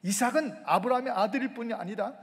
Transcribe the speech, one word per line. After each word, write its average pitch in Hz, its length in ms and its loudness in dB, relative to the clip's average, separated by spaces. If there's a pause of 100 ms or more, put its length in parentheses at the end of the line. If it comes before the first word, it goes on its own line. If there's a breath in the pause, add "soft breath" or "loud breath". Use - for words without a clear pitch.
이삭은 240 600 0
아브라함의 247 480 2
아들일 226 420 0
뿐이 233 180 -6
아니라 208 500 -4